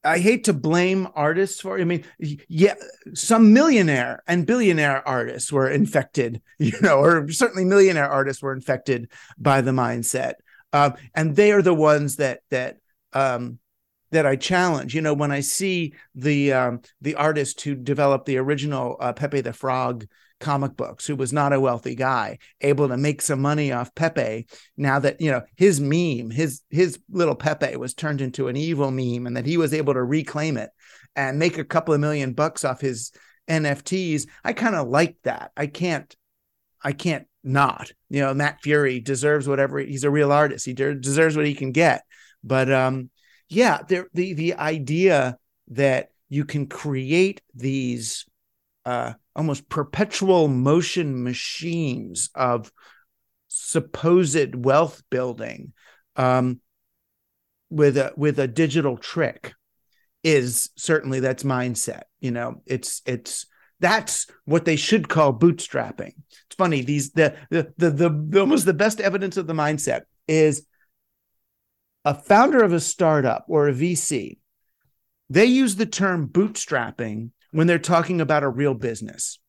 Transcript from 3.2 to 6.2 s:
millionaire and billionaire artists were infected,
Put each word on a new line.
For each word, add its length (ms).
millionaire 760
and 180
billionaire 600
artists 460
were 180
infected, 800